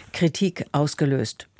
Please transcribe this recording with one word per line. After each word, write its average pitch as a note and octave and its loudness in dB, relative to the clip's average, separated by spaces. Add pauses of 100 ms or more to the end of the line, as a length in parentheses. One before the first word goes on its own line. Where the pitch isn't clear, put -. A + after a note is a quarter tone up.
(140)
Kritik - 0
ausgelöst. C#3 0 (100)